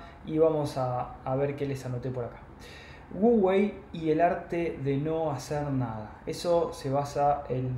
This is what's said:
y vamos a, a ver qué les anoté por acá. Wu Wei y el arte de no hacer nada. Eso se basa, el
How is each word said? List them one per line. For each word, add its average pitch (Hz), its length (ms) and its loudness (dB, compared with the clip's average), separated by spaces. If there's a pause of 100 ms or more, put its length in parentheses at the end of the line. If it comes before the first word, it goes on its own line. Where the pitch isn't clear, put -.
(260)
y 156 120 -2
vamos 151 400 4
a, 127 380 -2 (100)
a 131 100 -2
ver 143 220 0
qué 143 80 -2
les 135 200 -4
anoté 123 260 -6
por 123 120 -4
acá. - 140 -10 (720)
Wu 226 300 4
Wei 196 340 4 (200)
y 160 160 -2
el 156 100 4
arte 170 640 2
de 139 140 0
no 156 340 0
hacer 147 400 -4
nada. 113 540 -4
Eso 165 480 2
se - 160 -6
basa, 143 580 2
el 127 300 -2